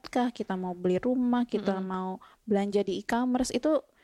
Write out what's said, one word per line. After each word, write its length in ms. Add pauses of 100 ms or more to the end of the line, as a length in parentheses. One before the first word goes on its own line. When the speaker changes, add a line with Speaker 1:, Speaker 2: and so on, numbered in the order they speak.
Speaker 1:
kah, 240
kita 240
mau 160
beli 260
rumah, 460
kita 340
Speaker 2:
Mm-mm. 80
Speaker 1:
mau 240 (340)
belanja 380
di 180
e-commerce, 520
itu 280 (240)